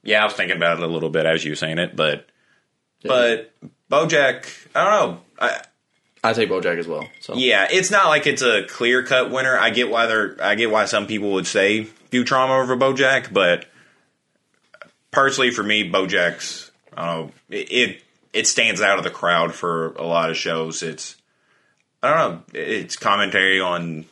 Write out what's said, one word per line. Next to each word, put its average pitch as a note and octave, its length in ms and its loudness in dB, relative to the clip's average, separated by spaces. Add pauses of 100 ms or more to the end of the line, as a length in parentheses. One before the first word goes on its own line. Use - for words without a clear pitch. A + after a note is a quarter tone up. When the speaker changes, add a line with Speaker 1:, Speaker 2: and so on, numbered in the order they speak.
Speaker 1:
yeah, G#2+ 200 2
I - 20 4
was G#2 100 0
thinking F2+ 220 -2
about E2+ 220 2
it E2+ 40 -4
a E2+ 60 -2
little D#2+ 220 -2
bit D#2+ 160 0
as D#2+ 180 2
you D2+ 80 -4
were D2+ 40 -6
saying D#2+ 220 -4
it, F2 160 -4
but, D2+ 320 -2 (760)
Speaker 2:
Yeah. - 60 -10
Speaker 1:
but A#2+ 440 0 (380)
BoJack, C#3+ 560 2 (280)
I E3 100 4
don't G3+ 80 4 (180)
know. - 100 -12 (180)
I - 220 -2 (640)
Speaker 2:
I A2+ 80 4
take - 180 0
BoJack F2+ 300 0
as E2 80 -8
well. D2+ 200 -8 (120)
So - 160 -10
Speaker 1:
Yeah, A2 340 2
it's F#3 220 0
not G3 160 4
like D3+ 180 2
it's C3 160 0
a A2 220 2
clear-cut B2 680 0
winner. C3 260 0
I A2 140 2
get A#2+ 180 0
why A2+ 180 2
they're, G#2+ 360 0
I G2+ 140 2
get A2+ 120 0
why G#2+ 180 2
some G#2 200 -2
people G#2 280 -4
would F2+ 120 -2
say G#2+ 400 2 (240)
Futurama C3 500 2
over B2+ 160 0
BoJack, C3 560 2
but F2+ 340 2 (1400)
personally C3+ 420 2
for A2+ 100 -4
me, G#2 280 0
BoJack's, F#2 800 -2 (260)
I E2+ 100 -6
don't E2 200 -6
know, - 60 -20 (180)
it, - 220 -8
it, A2 300 -2 (300)
it A2 140 -2
stands A2 340 0
out G2 180 2
of E2+ 60 -6
the F2 60 -4
crowd E2+ 440 0
for E2 400 -4
a - 100 -10
lot E2 260 0
of D#2+ 60 -4
shows. D#2+ 460 -4
It's, D#2+ 340 -12 (840)
I B2 100 0
don't D#3+ 60 2 (140)
know, E2 100 -14 (180)
it's F2 360 -6
commentary F#2+ 640 2
on E2+ 520 -4